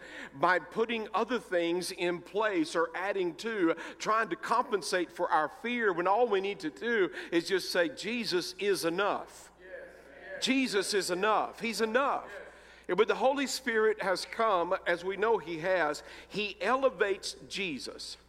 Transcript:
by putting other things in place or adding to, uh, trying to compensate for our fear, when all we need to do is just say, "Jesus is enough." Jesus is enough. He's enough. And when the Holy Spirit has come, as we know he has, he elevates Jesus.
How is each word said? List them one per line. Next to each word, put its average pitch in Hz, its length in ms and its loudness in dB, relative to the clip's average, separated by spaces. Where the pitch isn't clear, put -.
by 175 260 4
putting 220 540 -2
other 226 260 0
things 175 500 0
in 180 300 -2
place 190 560 0
or 165 180 2
adding 185 420 -2
to, 202 360 0
uh, - 20 -6
trying 220 300 2
to 170 80 -4
compensate 214 720 0
for 175 200 -2
our 156 180 4
fear, 233 320 2
when 175 140 0
all 226 220 4
we 202 120 2
need 196 200 -4
to 156 100 -4
do 214 400 0
is 175 160 2
just 185 240 0
say, 175 160 4
"Jesus 180 720 -4
is 190 240 2
enough." 165 680 -2
Jesus 208 540 2
is 175 160 0
enough. 180 480 2
He's 214 220 -4
enough. 226 480 0
And 180 80 0
when 220 120 6
the - 80 2
Holy 262 320 2
Spirit 220 520 2
has 180 240 0
come, 190 520 2
as 175 180 0
we 190 120 -4
know 214 220 2
he 160 200 -6
has, 160 460 0
he 202 320 -4
elevates 202 720 0
Jesus. - 680 -8